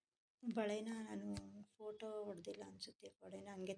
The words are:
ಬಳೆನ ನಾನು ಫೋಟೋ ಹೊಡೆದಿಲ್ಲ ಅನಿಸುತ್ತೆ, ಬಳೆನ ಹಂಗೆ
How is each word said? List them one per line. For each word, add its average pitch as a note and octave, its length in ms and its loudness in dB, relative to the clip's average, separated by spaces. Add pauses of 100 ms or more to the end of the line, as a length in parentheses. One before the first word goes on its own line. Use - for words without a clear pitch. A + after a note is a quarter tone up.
(440)
ಬಳೆನ A3 460 6 (180)
ನಾನು G#3 220 0 (480)
ಫೋಟೋ G#3+ 300 -2 (180)
ಹೊಡೆದಿಲ್ಲ G3 420 -2
ಅನಿಸುತ್ತೆ, G3 420 -8 (120)
ಬಳೆನ F#3+ 340 -6
ಹಂಗೆ F#3 220 0